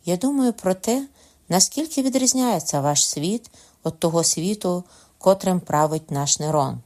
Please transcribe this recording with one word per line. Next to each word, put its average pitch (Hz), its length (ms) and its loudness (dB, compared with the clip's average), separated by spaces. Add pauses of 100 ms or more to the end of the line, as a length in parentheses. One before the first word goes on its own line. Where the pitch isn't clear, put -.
«Я 175 120 0
думаю 254 360 2
про 190 200 0
те, 240 340 -2 (420)
наскільки 269 540 0
відрізняється 247 760 0
ваш 143 240 2
світ 190 460 -4 (340)
від 160 140 -6
того 165 240 2
світу, 180 600 -2 (340)
котрим 190 420 2
править 156 520 0
наш 143 280 -2
Нерон». 143 460 -2